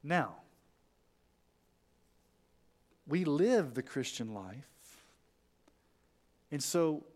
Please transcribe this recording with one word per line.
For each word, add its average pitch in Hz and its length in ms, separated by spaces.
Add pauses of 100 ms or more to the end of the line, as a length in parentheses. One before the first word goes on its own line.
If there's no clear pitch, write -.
Now, 143 360 (2750)
we 175 180
live 160 500
the 123 100
Christian 117 500
life, 101 320 (1900)
and 143 120
so 160 400 (120)